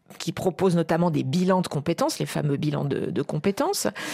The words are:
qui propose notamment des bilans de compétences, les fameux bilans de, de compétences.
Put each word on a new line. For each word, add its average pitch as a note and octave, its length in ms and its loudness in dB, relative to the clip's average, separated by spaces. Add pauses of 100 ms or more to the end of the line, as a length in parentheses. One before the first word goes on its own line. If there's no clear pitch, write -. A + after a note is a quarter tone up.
(200)
qui - 120 -6
propose F3+ 440 2
notamment E3+ 360 2
des C#3+ 120 2
bilans F3+ 380 2
de E3+ 60 -2
compétences, E3 520 -2
les D3+ 60 -2
fameux C#3+ 320 -2
bilans D3 280 0
de, - 260 -2
de - 100 -2
compétences. G3+ 640 -2 (260)